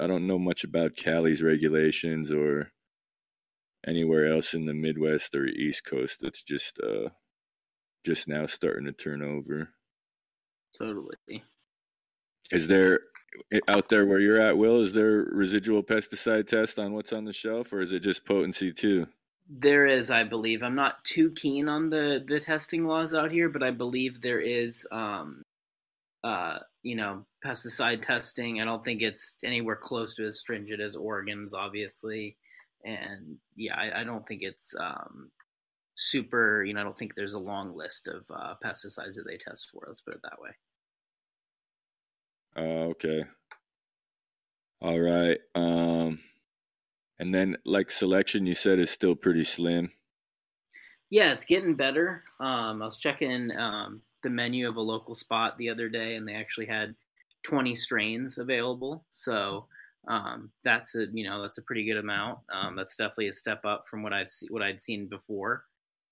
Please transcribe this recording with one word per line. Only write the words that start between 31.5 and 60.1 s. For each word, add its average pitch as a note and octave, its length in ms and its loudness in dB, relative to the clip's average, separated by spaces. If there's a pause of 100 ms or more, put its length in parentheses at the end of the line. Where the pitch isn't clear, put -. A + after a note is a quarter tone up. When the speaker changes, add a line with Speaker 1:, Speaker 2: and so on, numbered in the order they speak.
Speaker 2:
obviously. G#2 840 -8 (480)
And F#2+ 520 -12 (180)
yeah, A2 200 -6
I, G#2+ 260 -4
I - 20 -6
don't A2+ 220 -10
think G2 160 -12
it's, - 380 -8
um, C#2 500 -10 (680)
super, A2 680 2
you G2+ 100 -4
know, G#2 60 -4
I G#2 40 -4
don't G2 140 -8
think G#2 160 -10
there's G2+ 200 -8
a G#2 60 -8
long G2 360 -8
list - 320 -8
of, - 260 -12
uh, - 200 -10 (100)
pesticides - 520 -8
that F2 120 -12
they F2+ 100 -12
test - 320 -12
for. - 160 -18
Let's - 160 -18
put - 140 -14
it - 80 -20
that - 160 -16
way. - 120 -16 (2000)
Speaker 1:
Uh, E2 360 -2
okay. D#2 320 -2 (1600)
All E2+ 180 2
right. E2+ 400 4 (160)
Um, E2+ 640 2 (1000)
and F2+ 140 -2
then, F#2 320 2
like, F#2+ 260 2
selection, F#2+ 560 2
you F2 80 2
said, F#2+ 240 4
is F2 100 2
still F2+ 260 4
pretty E2 280 4
slim. E2+ 480 0 (1200)
Speaker 2:
Yeah, G3 220 8
it's - 120 -4
getting F3 300 4
better. D#3 480 0 (160)
Um, A#2 420 -2
I A2 40 -4
was A2 120 -10
checking, B2+ 580 -2
um, G#2 460 -6 (220)
the B2+ 80 -4
menu A#2+ 360 -2
of A2+ 100 -4
a A2 40 -4
local A2+ 320 -4
spot A2+ 440 -2
the A#2 120 -4
other A2+ 180 -4
day, A2+ 280 -4
and G#2+ 120 -10
they G#2 80 -8
actually A2 300 -6
had G#2+ 300 -4 (480)
twenty B2+ 320 0
strains A2+ 640 -2
available. B2+ 720 -4
So, G2+ 560 -4 (400)
um, A2 440 -4 (120)